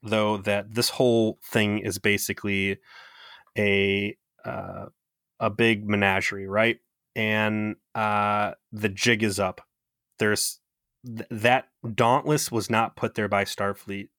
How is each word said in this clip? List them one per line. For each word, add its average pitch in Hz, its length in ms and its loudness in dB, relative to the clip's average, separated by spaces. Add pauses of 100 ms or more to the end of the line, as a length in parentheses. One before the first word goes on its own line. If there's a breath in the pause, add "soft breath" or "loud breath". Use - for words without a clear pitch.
though, 107 360 0
that 104 360 -2
this 120 140 0
whole 113 560 2
thing 107 340 2
is 98 200 -6
basically 98 800 0 (800 loud breath)
a, 101 600 2 (280)
uh, - 420 -10 (520)
a 113 120 0
big 107 380 2
menagerie, 98 600 0
right? 110 320 2 (340)
And, 107 600 0 (180)
uh, 104 600 0 (180)
the 107 160 -2
jig 107 340 0
is 101 160 0
up. 92 220 -4 (580)
There's 107 400 0 (480)
th-, 113 240 -12
that 120 380 2 (260)
Dauntless 139 560 2
was 110 180 -2
not 113 280 2
put - 180 -4
there 107 140 -2
by 101 160 2
Starfleet. 101 640 -6 (100)